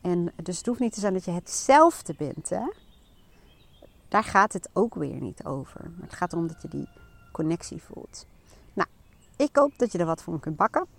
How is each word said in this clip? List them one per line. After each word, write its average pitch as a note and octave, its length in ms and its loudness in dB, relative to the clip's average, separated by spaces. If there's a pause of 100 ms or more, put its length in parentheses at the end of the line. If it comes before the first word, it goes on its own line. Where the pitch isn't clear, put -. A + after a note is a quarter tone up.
En F3 320 0 (100)
dus F3+ 140 -6
het - 100 -6
hoeft A#3+ 140 -2
niet A#3 140 0
te G#3 60 -8
zijn G3+ 120 0
dat F#3 120 -2
je F#3 60 -6
hetzelfde C4+ 880 4
bent, D3+ 300 -6
hè. A3 180 -4 (1400)
Daar G#3+ 160 2
gaat G3+ 280 4
het - 200 -6
ook A3+ 220 2
weer C3+ 260 -6
niet - 240 -8
over. C3+ 380 -8
Maar E3+ 260 -14
het - 60 -16
gaat - 180 -4
erom E3+ 140 -2
dat D#3+ 160 -10
je - 60 -12
die C#3+ 200 -8 (440)
connectie D#3+ 500 -4
voelt. - 440 -18 (460)
Nou, - 160 0 (480)
ik C#4+ 200 0
hoop C#4+ 200 4
dat A#3+ 160 -2
je F3+ 60 -4
er E3+ 80 2
wat D#3+ 160 -2
van E3 180 -6
kunt D#3 160 -6
bakken. C#4+ 300 2 (120)